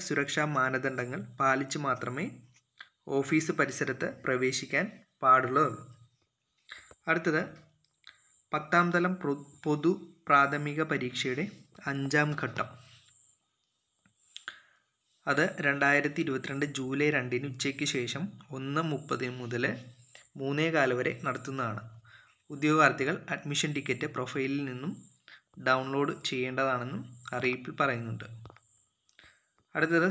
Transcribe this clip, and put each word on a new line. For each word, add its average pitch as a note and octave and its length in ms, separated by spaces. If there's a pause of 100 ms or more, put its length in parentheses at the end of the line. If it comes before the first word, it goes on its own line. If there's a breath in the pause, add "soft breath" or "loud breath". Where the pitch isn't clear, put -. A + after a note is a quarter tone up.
സുരക്ഷാ C#3+ 400 (100)
മാനദണ്ഡങ്ങൾ C3 640 (200)
പാലിച്ച് C3+ 480
മാത്രമേ B2+ 380 (920 loud breath)
ഓഫീസ് D#3 420
പരിസരത്ത് C3+ 480 (160)
പ്രവേശിക്കാൻ C3 600 (360)
പാടുള്ളൂ. C3 440 (1500 loud breath)
അടുത്തത് E3 300 (1120 loud breath)
പത്താം E3+ 400
തലം F3+ 300
പ്രൊ-, C#3+ 240 (200)
പൊതു D3+ 260 (360)
പ്രാഥമിക D3 540 (100)
പരീക്ഷയുടെ C3 540 (460)
അഞ്ചാം C#3 380 (120)
ഘട്ടം. - 260 (2500 loud breath)
അത് C#3+ 160 (220)
രണ്ടായിരത്തി C#3+ 580
ഇരുപത്തിരണ്ട് C#3 420 (120)
ജൂലൈ C3+ 320
രണ്ടിന് C3 420
ഉച്ചയ്ക്ക് C#3 340
ശേഷം C3+ 380 (340)
ഒന്ന് C#3 240 (100)
മുപ്പത് C3 340 (160)
മുതൽ A#2+ 220 (760 loud breath)
മൂന്നേ C#3+ 360
കാല് C3 240
വരെ B2+ 140 (120)
നടത്തുന്നതാണ്. B2+ 560 (680 soft breath)
ഉദ്യോഗാർത്ഥികൾ D3 640 (180)
അഡ്മിഷൻ D3 420
ടിക്കറ്റ് C3+ 400
പ്രൊഫൈലിൽ C3+ 500
നിന്നും C3 260 (760 loud breath)
ഡൗൺലോഡ് C3+ 460 (160)
ചെയ്യേണ്ടതാണെന്നും B2+ 720 (320)
അറിയിപ്പിൽ B2+ 460
പറയുന്നുണ്ട്. A#2 480 (1500 soft breath)
അടുത്തത് E3 360